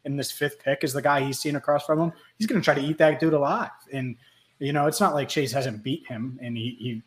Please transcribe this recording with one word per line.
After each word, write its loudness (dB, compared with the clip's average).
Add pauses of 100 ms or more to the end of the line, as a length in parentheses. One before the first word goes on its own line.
And -4
this -6
fifth -4
pick -2
is 0
the -2
guy 4
he's -2
seen -2
across 0
from 2
him. 2 (260)
He's -2
gonna 2
try 4
to 0
eat -2
that 6
dude 2
alive. 2 (240)
And, -6 (420)
you -2
know, 4
it's 0
not 4
like 0
Chase 0
hasn't -2
beat -4
him, -8
and -6
he, -6
he -6